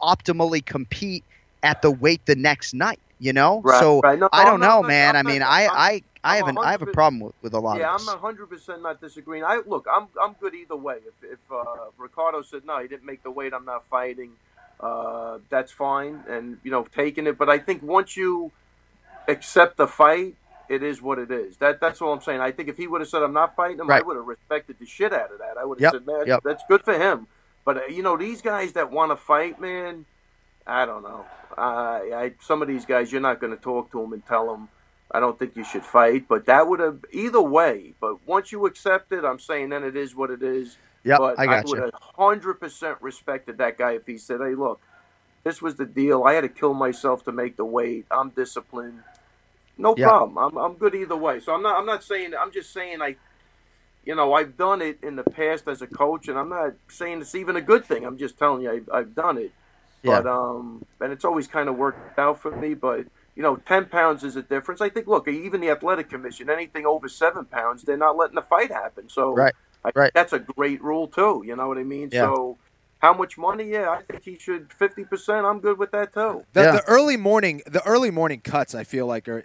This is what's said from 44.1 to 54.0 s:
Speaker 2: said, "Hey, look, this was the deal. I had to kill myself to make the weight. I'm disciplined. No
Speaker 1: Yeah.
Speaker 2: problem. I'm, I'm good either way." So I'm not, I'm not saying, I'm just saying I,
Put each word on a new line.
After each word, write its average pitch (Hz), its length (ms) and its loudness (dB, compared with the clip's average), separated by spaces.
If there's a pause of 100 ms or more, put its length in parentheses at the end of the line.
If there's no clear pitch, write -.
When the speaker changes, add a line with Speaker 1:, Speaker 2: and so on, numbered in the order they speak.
Speaker 2:
said, 120 240 -8
"Hey, 131 140 -4
look, 131 260 -4 (640)
this 165 160 -4
was 160 140 -6
the 143 120 -6
deal. 135 380 2
I 135 100 6
had 160 80 2
to 131 60 -2
kill 143 240 0
myself 131 520 -2
to - 80 -8
make 123 240 -8
the 110 80 -4
weight. 117 460 -4
I'm 131 200 -2
disciplined. 120 720 -10 (760)
No 208 180 2
Speaker 1:
Yeah. 123 120 4
Speaker 2:
problem. 131 300 4
I'm, 147 180 0
I'm 175 180 -4
good 196 200 0
either 175 220 -6
way." 151 240 -2
So 160 140 -6
I'm 185 80 -2
not, 202 160 0
I'm 202 80 -4
not 214 180 -6
saying, 185 340 -8
I'm 180 140 -4
just 185 200 -12
saying 175 300 -10
I, 139 140 -6 (880)